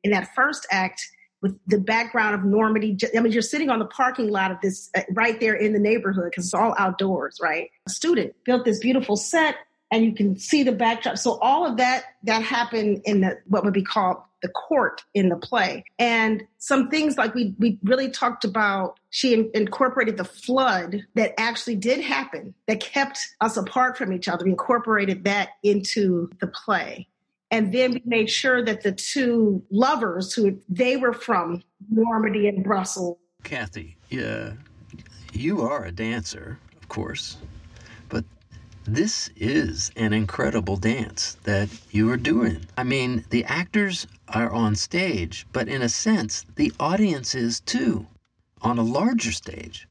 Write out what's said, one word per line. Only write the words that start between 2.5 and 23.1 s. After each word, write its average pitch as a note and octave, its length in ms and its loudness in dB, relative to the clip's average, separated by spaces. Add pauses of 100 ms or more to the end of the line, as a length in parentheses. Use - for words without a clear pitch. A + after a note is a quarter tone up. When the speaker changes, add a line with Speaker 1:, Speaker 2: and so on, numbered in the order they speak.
Speaker 1:
Ju-, G3 240 0
I A3+ 40 4
mean, A#3+ 120 4
you're A#3 80 4
sitting D4 300 -2
on A3+ 80 2
the G#3+ 80 -2
parking C4+ 440 0
lot F#3+ 200 0
of F3+ 100 -6
this, - 340 -4
uh, F#3+ 60 2 (120)
right A3+ 280 2
there A3 140 2
in G#3+ 180 2
the G#3 60 2
neighborhood, G3 560 0
'cause F3+ 100 -6
it's F3+ 80 -6
all G#3 240 2
outdoors, F#3 640 -2
right? E3 300 -2 (160)
A F#3+ 40 -10
student C4 440 0 (100)
built B3 220 2
this G#3+ 120 2
beautiful B3 380 2
set, D#4 400 0 (340)
and A3+ 140 4
you A3 100 2
can G3 240 2
see D4 240 2
the B3+ 100 4
backdrop. A#3 440 0
So - 240 0
all C#4 240 4
of B3 140 -2
that, B3 260 2 (200)
that A3 180 2
happened A3 640 0
in G3+ 160 4
the, F#3 240 0
what F#3+ 180 2
would G3+ 80 2
be F#3+ 100 2
called F#3 360 0 (240)
the F3+ 60 -4
court - 540 0 (100)
in F#3+ 160 4
the E3+ 80 2
play. F3+ 480 -2 (140)
And A3+ 440 2 (160)
some C4+ 300 2
things, D4+ 300 0
like, A3 160 0
we, A3 240 -2
we G#3+ 260 2
really B3+ 260 2
talked A#3+ 340 -2
about, G3 540 0 (120)
she B3+ 240 2
in-, A3 180 2
incorporated A3+ 640 0
the F#3 80 -6
flood G#3 800 -2 (120)
that A3 240 0
actually A3+ 380 -4
did A#3 240 0
happen, C4+ 540 -6 (120)
that A3 140 0
kept C#4 380 -2 (220)